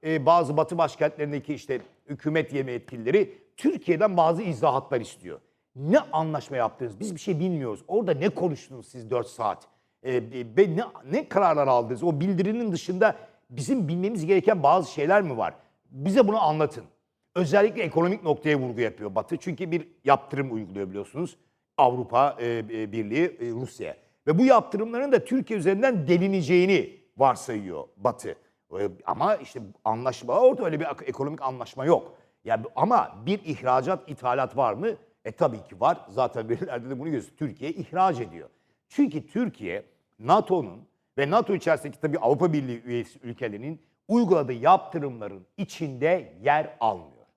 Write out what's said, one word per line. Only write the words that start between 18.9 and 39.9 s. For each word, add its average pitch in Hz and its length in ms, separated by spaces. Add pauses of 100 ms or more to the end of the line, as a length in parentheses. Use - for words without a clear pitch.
Batı. 110 220
Çünkü 175 340
bir 160 160 (160)
yaptırım 135 500
uyguluyor 98 360
biliyorsunuz 101 480 (400)
Avrupa, 127 600
e, 120 180
e, 110 340
Birliği, 113 340
e, 120 260
Rusya'ya. 113 460 (300)
Ve 160 120
bu 254 60
yaptırımların 233 680
da 233 140
Türkiye 226 340
üzerinden 196 480
delineceğini 180 920 (180)
varsayıyor 104 680 (140)
Batı. 104 380 (440)
E, 101 100 (160)
ama 185 300
işte 135 240 (260)
anlaşma 123 540
orada 254 260
öyle 160 140
bir 160 60
ak-, 139 240
ekonomik 143 320
anlaşma 131 440
yok. 156 320 (260)
Ya, 113 200 (120)
ama 165 500
bir 196 200
ihracat, 135 640
ithalat 127 480
var 120 160
mı? 160 140 (380)
E, 113 60
tabii 117 320
ki 95 160
var. 139 300
Zaten 113 400
verilerde 123 400
de 131 100
bunu 143 60
görüyoruz. 143 320
Türkiye 143 340
ihraç 175 480
ediyor. 85 300 (400)
Çünkü 160 380
Türkiye, 104 560 (360)